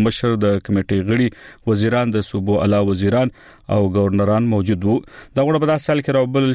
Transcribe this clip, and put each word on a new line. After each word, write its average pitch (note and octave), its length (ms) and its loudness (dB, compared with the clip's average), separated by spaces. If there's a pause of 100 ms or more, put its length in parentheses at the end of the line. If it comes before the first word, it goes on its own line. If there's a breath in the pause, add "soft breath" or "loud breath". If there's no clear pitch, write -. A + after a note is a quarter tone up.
مشر، A#2 220 -2 (140)
د - 20 2 (200)
کمیټې G2 320 0 (100)
غړي، A#2+ 200 0 (440 loud breath)
وزیران، A2+ 340 0 (100)
د G#2 120 -2
صوبو G2+ 380 -2
اعلی G2+ 240 2
وزیران G2+ 440 0 (400 loud breath)
او G#2 60 2 (160)
ګورنران G2+ 560 2
موجود G2 320 0
وو. A2+ 160 2
دا - 420 -8
غونډه D3+ 220 0
په D3+ 80 0
داسې D3+ 180 -2
حال D3 140 0
کې C3+ 140 -2
راوبلل C3 360 0